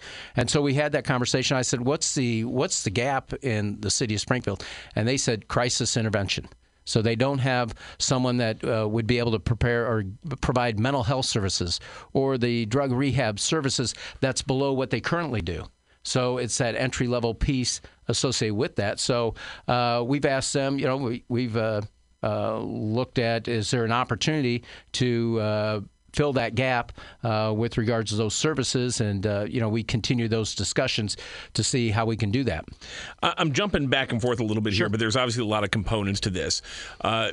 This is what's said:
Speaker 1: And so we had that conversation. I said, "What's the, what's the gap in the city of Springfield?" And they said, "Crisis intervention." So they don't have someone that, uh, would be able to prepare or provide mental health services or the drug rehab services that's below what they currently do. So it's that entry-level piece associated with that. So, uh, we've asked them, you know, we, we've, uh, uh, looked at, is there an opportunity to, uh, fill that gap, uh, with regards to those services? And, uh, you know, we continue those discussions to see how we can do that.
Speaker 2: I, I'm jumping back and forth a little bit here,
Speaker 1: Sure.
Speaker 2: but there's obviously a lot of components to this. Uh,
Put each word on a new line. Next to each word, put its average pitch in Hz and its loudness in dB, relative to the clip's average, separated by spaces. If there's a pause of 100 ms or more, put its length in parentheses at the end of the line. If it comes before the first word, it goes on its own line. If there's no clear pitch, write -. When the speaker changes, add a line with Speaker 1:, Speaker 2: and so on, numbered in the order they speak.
(360)
Speaker 1:
And - 2
so 151 2
we 143 4
had 147 2
that 139 0
conversation. 127 2
I 127 2
said, 123 0
"What's 139 0
the, 120 2
what's 131 0
the 113 0
gap 127 -2
in 104 -2
the 104 -2
city 107 0
of 104 -2
Springfield?" 110 0 (320)
And 110 2
they 131 2
said, 117 0
"Crisis 123 0
intervention." 104 0 (360)
So - 2
they 117 4
don't 135 2
have 123 0 (240)
someone 127 2
that, 113 0
uh, 110 2
would 110 0
be 120 4
able 117 2
to 110 2
prepare 120 2
or 110 0 (360)
provide 120 2
mental 131 2
health 131 0
services 92 0 (340)
or 135 2
the 117 0
drug 135 0
rehab 120 2
services 135 0 (260)
that's 131 0
below 139 2
what 131 0
they 117 -2
currently 143 -2
do. 85 -6 (380)
So 127 0
it's 123 -2
that 117 2
entry-level 120 0
piece - 0 (260)
associated 120 0
with 135 -2
that. 104 0
So, 120 0 (340)
uh, 120 2
we've 139 0
asked 135 2
them, 139 0
you 139 0
know, 131 2
we, 123 -4
we've, 120 0
uh, 110 0 (400)
uh, 107 -2
looked 110 -2
at, 117 0
is 113 -2
there 120 2
an 113 0
opportunity 123 0 (280)
to, 117 2
uh, 107 0 (320)
fill 147 2
that 117 0
gap, 127 0 (320)
uh, 110 2
with 113 0
regards 113 0
to 104 -2
those 107 0
services? 131 0
And, 101 0
uh, 104 0
you 127 -2
know, 113 2
we 110 0
continue 117 0
those 110 -2
discussions 110 0 (380)
to 113 0
see 120 2
how 113 2
we 113 0
can 107 0
do 131 2
that. 85 -2 (580)
Speaker 2:
I, 175 2
I'm 165 2
jumping 156 0
back 131 2
and 120 0
forth 120 0
a - 2
little 107 0
bit 107 0
here, 95 2
Speaker 1:
Sure. 110 2
Speaker 2:
but 104 0
there's 110 2
obviously 123 2
a - -2
lot 107 2
of 101 0
components 101 0
to 107 0
this. 78 -2 (400)
Uh, 110 2